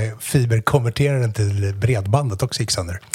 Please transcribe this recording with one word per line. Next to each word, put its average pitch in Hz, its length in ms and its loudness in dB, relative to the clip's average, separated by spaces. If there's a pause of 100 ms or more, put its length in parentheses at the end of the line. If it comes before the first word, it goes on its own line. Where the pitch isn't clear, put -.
(200)
fiberkonverteraren 120 1120 2
till 101 420 0
bredbandet 104 680 0
också - 180 -4
gick 107 100 -2
sönder? 90 280 -6 (160)